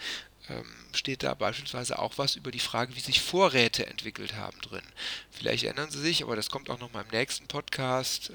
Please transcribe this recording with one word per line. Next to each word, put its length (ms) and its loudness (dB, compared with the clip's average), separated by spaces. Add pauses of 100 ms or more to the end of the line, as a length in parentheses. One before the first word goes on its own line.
(480)
ähm, 180 -6 (280)
steht 300 -2
da 100 2
beispielsweise 640 -2
auch 220 -2
was 160 2
über 160 -6
die 80 -4
Frage, 360 0
wie 40 -8
sich 220 4
Vorräte 640 6
entwickelt 480 -6
haben 260 -8
drin. 220 -8 (480)
Vielleicht 320 0
erinnern 260 -2
Sie 120 -6
sich, 200 4
aber 140 -2
das 160 -2
kommt 180 -6
auch 100 -4
noch 120 -10
mal 100 -6
im 80 -12
nächsten 380 0
Podcast, 880 0